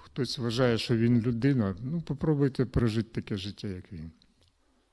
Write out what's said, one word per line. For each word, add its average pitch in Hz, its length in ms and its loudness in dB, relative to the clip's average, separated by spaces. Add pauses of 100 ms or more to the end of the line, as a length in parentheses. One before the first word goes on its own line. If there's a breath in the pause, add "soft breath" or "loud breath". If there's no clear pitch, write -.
хтось - 360 -6
вважає, 120 400 2
що 113 200 0
він 117 240 4
людина, 117 600 2
ну, 156 200 -4
попробуйте 139 640 0
прожити 113 440 0
таке 107 280 -6
життя, 98 300 -8
як 92 260 -10
він. 82 180 -10 (800)